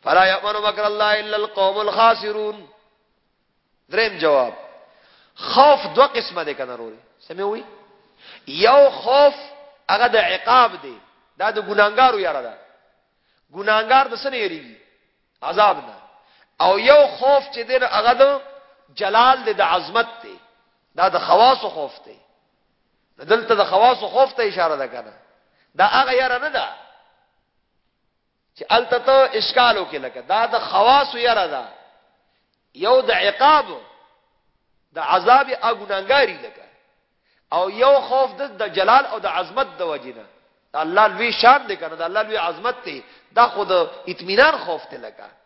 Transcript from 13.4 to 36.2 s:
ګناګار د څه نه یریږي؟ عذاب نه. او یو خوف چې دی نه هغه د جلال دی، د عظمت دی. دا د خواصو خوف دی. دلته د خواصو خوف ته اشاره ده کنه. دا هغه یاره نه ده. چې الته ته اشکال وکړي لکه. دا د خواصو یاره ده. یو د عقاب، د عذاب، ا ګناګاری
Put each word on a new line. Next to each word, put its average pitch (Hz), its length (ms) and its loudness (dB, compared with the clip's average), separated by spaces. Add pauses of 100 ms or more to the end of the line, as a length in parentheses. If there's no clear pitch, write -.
ګناګار 220 520 0
د 233 80 -10
څه 269 120 -10
نه 269 100 -8
یریږي؟ 160 400 -8 (680)
عذاب 180 340 2
نه. - 180 -18 (680)
او 185 180 2
یو 277 280 6
خوف 277 360 0
چې - 160 -16
دی 240 200 -2
نه 247 60 -2
هغه 214 280 0
د 269 280 4 (540)
جلال 233 500 2
دی، 214 80 -2
د 190 80 -2
عظمت 180 460 -2 (160)
دی. 196 140 -20 (580)
دا 185 140 2
د 180 80 -4
خواصو 220 520 2
خوف 151 360 -12
دی. 113 120 -20 (1000)
دلته 220 380 0
د 202 80 2
خواصو 214 440 2
خوف 262 260 0
ته 233 100 -4
اشاره 175 320 -2
ده 135 120 -8
کنه. 117 260 -16 (640)
دا 170 100 2
هغه 254 280 0
یاره 254 240 0
نه 285 120 -6
ده. 214 240 -6 (1800)
چې - 140 -14
الته 240 280 0
ته 262 380 2
اشکال 226 400 2
وکړي 175 180 -8
لکه. 127 260 -12
دا 202 240 -2
د 233 140 -2
خواصو 240 580 2
یاره 226 300 0
ده. 127 320 -12 (960)
یو 226 280 2
د 226 100 -2
عقاب، 220 540 2 (1300)
د 147 60 -10
عذاب، 185 500 2 (120)
ا 233 120 -2
ګناګاری 202 680 -2